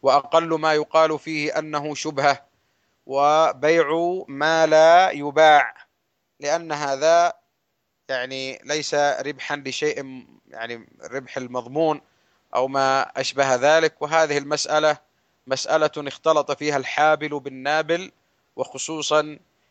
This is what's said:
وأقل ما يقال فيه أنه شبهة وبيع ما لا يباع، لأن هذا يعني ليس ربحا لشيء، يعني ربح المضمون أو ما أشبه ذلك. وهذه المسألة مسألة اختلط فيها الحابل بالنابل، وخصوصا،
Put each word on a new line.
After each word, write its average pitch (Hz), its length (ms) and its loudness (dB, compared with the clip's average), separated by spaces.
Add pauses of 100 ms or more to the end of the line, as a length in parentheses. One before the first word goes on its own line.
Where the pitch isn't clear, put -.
وأقل 160 560 2
ما 156 160 0
يقال 156 440 2
فيه 151 400 -6
أنه 151 360 -6
شبهة 143 500 0 (600)
وبيع 147 800 2 (420)
ما 156 380 0
لا 165 440 8
يباع، 147 640 4 (640)
لأن 156 320 -4
هذا 151 600 2 (760)
يعني 131 560 -8
ليس 151 300 -4
ربحا 143 640 -2
لشيء، 135 680 -6 (220)
يعني 113 400 -12 (140)
ربح 127 340 -12
المضمون 131 640 -4 (540)
أو 131 140 0
ما 135 520 -2
أشبه 135 340 0
ذلك. 151 480 2
وهذه 147 360 0
المسألة 151 600 -2 (480)
مسألة 147 500 0
اختلط 147 560 -2
فيها 147 240 -4
الحابل 147 640 0
بالنابل، 151 720 -6 (440)
وخصوصا، 151 840 -4 (320)